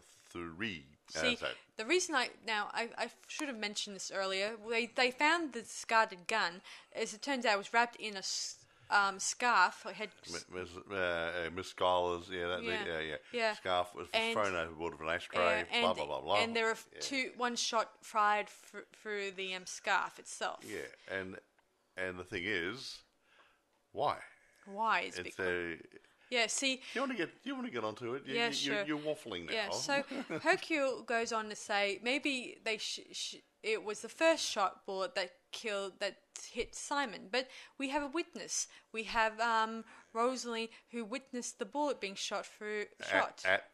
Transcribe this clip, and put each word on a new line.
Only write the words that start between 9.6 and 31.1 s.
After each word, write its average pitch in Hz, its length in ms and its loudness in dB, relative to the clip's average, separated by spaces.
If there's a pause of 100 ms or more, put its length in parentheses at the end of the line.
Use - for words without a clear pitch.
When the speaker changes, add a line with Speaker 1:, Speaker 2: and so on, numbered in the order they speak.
Speaker 2:
It 175 60 -8
had 208 140 -6 (160)
s- 85 260 -6
Speaker 1:
Mi-, 90 80 -6
Miss, 90 100 -6 (220)
uh, 101 40 -2
uh, 85 600 0
Miss 92 140 -4
Schuyler's, 90 640 4
yeah, 87 180 0
that, 90 140 0
Speaker 2:
Yeah. 90 220 -2
Speaker 1:
yeah, 82 140 -2
yeah. 78 160 -2 (160)
Speaker 2:
Yeah. 226 240 0
Speaker 1:
Scarf 90 400 0
was - 180 -8
Speaker 2:
And 226 200 0
Speaker 1:
thrown 101 220 2
overboard 82 380 -2
of 76 80 -12
an 78 80 0
ashtray, 87 300 0 (320)
Speaker 2:
Yeah, 240 100 2
Speaker 1:
blah, 90 80 6
Speaker 2:
and, 92 80 2
Speaker 1:
blah, - 80 -2
blah, 71 160 -2
blah. 170 180 2
Speaker 2:
and 226 160 2
there 226 100 2
were 220 120 2 (160)
Speaker 1:
Yeah. - 80 -14
Speaker 2:
two, 262 360 -2
one 240 180 -2
shot 226 360 0 (120)
fired 208 460 2
fr-, - 300 -18 (220)
through 202 300 -4
the, 190 240 -6
um, 185 100 -10
scarf - 540 0
itself. - 480 -6
Speaker 1:
Yeah, 85 200 -6 (280)
and, 95 220 -4 (600)
and 92 220 -2
the 90 40 -8
thing 90 220 -4
is, 104 540 -2 (920)
why? 143 260 2 (480)
Speaker 2:
Why 202 360 2
is 90 180 -6
Speaker 1:
It's 90 160 -6
Speaker 2:
because 92 120 0
Speaker 1:
a 87 300 0 (520)
Speaker 2:
Yeah, 233 180 2
see 262 300 0
Speaker 1:
Do 262 40 -20 (140)
you 226 60 0
wanna 262 140 -2
get, 170 280 -4
do 247 60 -6
you 277 60 -4
wanna 247 140 -6
get 117 140 -2
onto 113 320 -2
it? 139 100 -8
You, 135 100 -4
Speaker 2:
Yeah, 233 120 2
Speaker 1:
you, 233 60 -2
Speaker 2:
sure. - 220 0 (100)
Speaker 1:
you're, 151 120 0
you're - 0 - (180)
waffling 95 320 -6
now. - 60 -4
Speaker 2:
Yeah, 214 160 0
so 277 340 0
Speaker 1:
<laughs> 254 380 -6
Speaker 2:
Hercule 294 600 2
goes 233 280 0